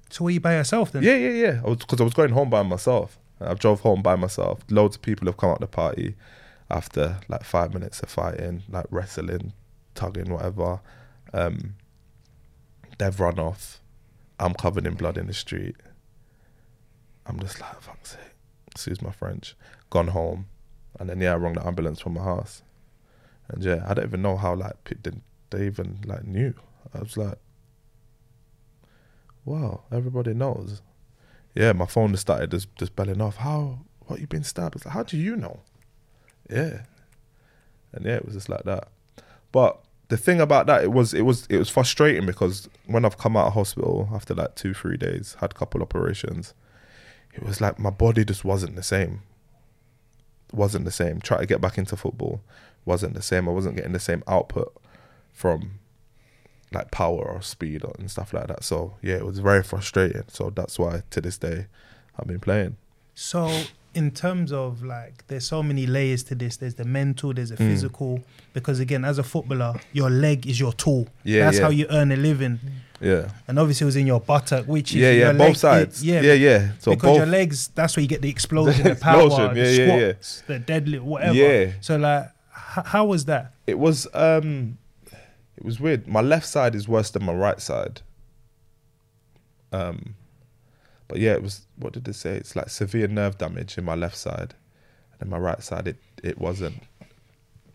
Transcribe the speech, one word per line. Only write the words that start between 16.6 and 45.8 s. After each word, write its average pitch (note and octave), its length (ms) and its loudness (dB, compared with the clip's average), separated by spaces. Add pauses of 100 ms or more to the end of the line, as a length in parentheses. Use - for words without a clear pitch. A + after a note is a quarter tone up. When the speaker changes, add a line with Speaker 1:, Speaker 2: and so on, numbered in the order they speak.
Speaker 2:
I'm F2 140 -10
just F#2+ 220 -12
like, - 200 -18
"Fuck's - 300 -20
sake." - 80 -20 (520)
Excuse - 300 -10
my - 100 -10
French. - 440 -12 (340)
Gone E2+ 200 0
home. F2 380 -6 (520)
And F#2 100 -10
then, F#2 120 -6
yeah, F2+ 120 2
I - 20 2
rang E2+ 180 -2
the E2 120 -6
ambulance E2 340 -4
from E2+ 160 -8
my F2+ 80 -6
house. F#2 400 -6 (840)
And, F#2 160 -10
yeah, F2+ 240 -2
I G2 60 -2
don't - 120 0
even G#2+ 160 -6
know F#2+ 160 0
how, F#2 180 -2
like, - 280 -10
pe-, - 180 -10
they, F2 100 -10 (400)
they G2 160 -4
even, G2 380 -8
like, G2 200 -10
knew. G2+ 280 -4 (400)
I - 60 -12
was G#2+ 180 -12
like, G2+ 200 -6 (2000)
"Wow, C3 360 -6 (100)
everybody B2 420 -4
knows." G#2 480 -6 (720)
Yeah, A2 180 4
my F2+ 120 0
phone G#2+ 260 2
just F#2+ 100 -2
started E2+ 300 -2
just, F#2 240 -6
just - 200 -8
belling G2 260 -4
off. G#2 160 -4
"How, C#3 420 -6 (280)
what, - 120 -10
you D3 80 -10
been D3+ 160 -6
stabbed?" E3+ 320 -8
It's - 100 -14
like, C#3+ 80 -12
"How A3 100 -4
do F3 140 -6
you G3 180 -2
know?" - 240 -8 (920)
Yeah. C#3+ 320 -4 (1120)
And, - 120 -10
yeah, A#2 100 -2
it - 100 -6
was G#2+ 100 -12
just G2 140 -12
like - 140 -8
that. F#2+ 240 -6 (640)
But B2+ 320 4 (240)
the A2+ 100 0
thing F3 240 4
about D3 260 6
that, C#3+ 160 6
it F#2+ 80 2
was, B2 220 4
it F2+ 80 2
was, A#2+ 280 2
it G2 80 2
was G2 120 2
frustrating B2+ 560 2
because F#2 440 -2 (160)
when A2+ 200 2
I've G#2 120 0
come A2+ 200 0
out G2+ 100 4
of G2+ 60 0
hospital G2 600 -2
after, G#2 200 -8
like, F2 220 -4
two, F#2+ 180 -6
three F2 240 -6
days, F2+ 420 -6
had - 120 -4
a - 40 -18
couple - 260 -6